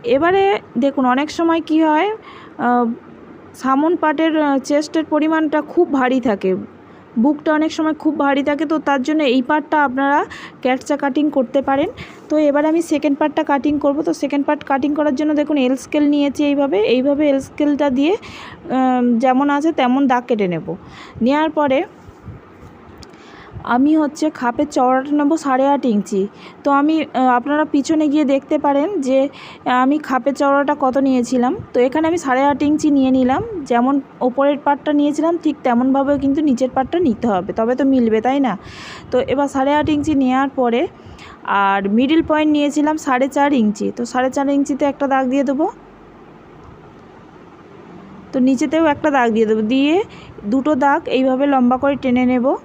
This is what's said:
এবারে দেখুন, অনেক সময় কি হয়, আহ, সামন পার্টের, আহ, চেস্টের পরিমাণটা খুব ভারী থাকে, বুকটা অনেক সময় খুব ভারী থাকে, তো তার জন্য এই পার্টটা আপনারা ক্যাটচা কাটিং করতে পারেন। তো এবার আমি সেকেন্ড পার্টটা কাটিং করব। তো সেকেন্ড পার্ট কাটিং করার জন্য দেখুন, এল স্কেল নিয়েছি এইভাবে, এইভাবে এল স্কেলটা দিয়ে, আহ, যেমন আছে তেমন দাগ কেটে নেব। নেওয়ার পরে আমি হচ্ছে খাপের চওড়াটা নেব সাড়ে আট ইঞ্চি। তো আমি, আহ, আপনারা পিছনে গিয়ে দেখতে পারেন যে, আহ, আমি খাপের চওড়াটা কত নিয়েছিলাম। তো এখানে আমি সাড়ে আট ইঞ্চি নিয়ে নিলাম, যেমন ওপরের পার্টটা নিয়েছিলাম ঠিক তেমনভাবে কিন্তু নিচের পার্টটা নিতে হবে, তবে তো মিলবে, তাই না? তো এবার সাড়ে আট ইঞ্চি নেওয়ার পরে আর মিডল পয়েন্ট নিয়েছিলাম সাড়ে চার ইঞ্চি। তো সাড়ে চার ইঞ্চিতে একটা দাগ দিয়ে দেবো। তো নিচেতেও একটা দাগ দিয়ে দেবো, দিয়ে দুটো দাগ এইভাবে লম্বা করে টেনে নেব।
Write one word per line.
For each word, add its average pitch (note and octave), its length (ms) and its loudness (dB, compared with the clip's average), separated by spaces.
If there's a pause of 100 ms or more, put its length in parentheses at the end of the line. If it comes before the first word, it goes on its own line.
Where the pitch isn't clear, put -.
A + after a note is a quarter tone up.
এবারে E4+ 400 2 (340)
দেখুন, C4+ 260 0 (100)
অনেক D4 160 -2
সময় E4 380 0
কি D#4 140 0
হয়, D#4 280 2
আহ, B3 760 -2 (680)
সামন C#4 420 0
পার্টের, D#4 400 0
আহ, C#4+ 220 2 (100)
চেস্টের D4+ 360 0
পরিমাণটা D#4 540 0 (140)
খুব E4+ 200 2
ভারী C4 280 2
থাকে, G3 300 -2 (680)
বুকটা D4 400 0
অনেক D#4 140 0
সময় D#4 300 -2
খুব D4+ 160 0
ভারী C#4 240 0
থাকে, D4 240 -2
তো D#4 120 -2
তার C#4 240 0
জন্য D#4 180 0 (140)
এই C4 80 2
পার্টটা D4+ 420 0
আপনারা C#4 340 0 (420)
ক্যাটচা C4 360 -2
কাটিং C#4+ 340 -2
করতে C4+ 380 0
পারেন। C#4 200 0 (400)
তো D#4 100 -2
এবার D4 320 2
আমি E4 120 2
সেকেন্ড D4 360 0
পার্টটা D#4 320 0
কাটিং D4 280 0
করব। C#4+ 240 0
তো E4 100 -2 (100)
সেকেন্ড C#4+ 240 -2
পার্ট D4+ 240 -2
কাটিং C#4 280 0
করার D4 160 0
জন্য D4+ 160 -2 (100)
দেখুন, D4 160 0 (100)
এল C4 100 2
স্কেল D4 280 -2 (100)
নিয়েছি C#4+ 360 0
এইভাবে, C#4+ 280 0 (160)
এইভাবে C#4 360 0
এল C4+ 100 2
স্কেলটা C#4+ 500 -2
দিয়ে, C#4 260 0
আহ, - 840 -4 (220)
যেমন C4 220 2 (100)
আছে D#4 140 2 (100)
তেমন B3+ 260 2
দাগ B3 220 2
কেটে G#3 200 0
নেব। E3 180 -4 (580)
নেওয়ার D4+ 260 2
পরে D4 280 0 (2000)
আমি C#4 220 4
হচ্ছে D4+ 340 0
খাপের B3+ 460 -2
চওড়াটা C4 420 2
নেব D4 180 2
সাড়ে C4+ 280 0 (100)
আট C#4 120 -2
ইঞ্চি। G#3 360 0 (420)
তো C#4+ 60 0
আমি, C#4+ 320 2
আহ, B3+ 360 0
আপনারা D4 260 0 (100)
পিছনে D4+ 380 0
গিয়ে D4+ 120 2
দেখতে C#4 340 0
পারেন C#4+ 300 0 (180)
যে, C4 160 2
আহ, C#4 80 -2 (540)
আমি C#4 140 2
খাপের C4 420 -2
চওড়াটা C#4 340 2 (100)
কত B3+ 140 0
নিয়েছিলাম। B3+ 540 0 (200)
তো C4+ 80 0
এখানে C4+ 300 2
আমি F4 80 0
সাড়ে C4 320 0
আট C4+ 120 -2
ইঞ্চি D4 280 0
নিয়ে C4+ 200 2
নিলাম, C4 320 2 (280)
যেমন B3 240 2 (260)
ওপরের C#4 440 0
পার্টটা C#4+ 280 0
নিয়েছিলাম D4 420 0 (100)
ঠিক D4 120 0 (100)
তেমনভাবে C4 520 2
কিন্তু C#4 300 0
নিচের B3+ 260 0
পার্টটা C4 240 -2 (100)
নিতে A#3 240 -2
হবে, F#3 200 -2
তবে A3+ 280 0
তো C#4 40 2
মিলবে, A#3+ 360 2
তাই C4 260 0
না? G#3 60 -2 (580)
তো B3+ 60 0 (160)
এবার C#4 220 0
সাড়ে C4+ 260 0
আট D4 80 -2
ইঞ্চি D4+ 240 0 (100)
নেওয়ার C4 360 0
পরে A#3+ 220 0 (640)
আর G3 360 2 (160)
মিডল C#4 320 2
পয়েন্ট D#4 280 2
নিয়েছিলাম D4 400 0 (100)
সাড়ে C4 220 2
চার C#4+ 240 2
ইঞ্চি। G#3 340 0 (100)
তো A#3+ 60 -6 (100)
সাড়ে B3+ 180 0
চার C#4 180 -2
ইঞ্চিতে C#4+ 440 0
একটা C#4 200 -4
দাগ C4+ 200 0
দিয়ে C#4 160 2
দেবো। C#4+ 180 0 (2750)
তো - 40 -4 (120)
নিচেতেও D4+ 360 2 (100)
একটা D4+ 220 -2
দাগ A#3+ 200 2
দিয়ে A3+ 140 2
দেবো, A3 120 2 (100)
দিয়ে C#4+ 220 2 (580)
দুটো C#4 200 0 (120)
দাগ C#4+ 220 2
এইভাবে C4 400 0
লম্বা B3+ 360 2
করে C#4 200 2
টেনে B3+ 300 2
নেব। B3 140 0 (180)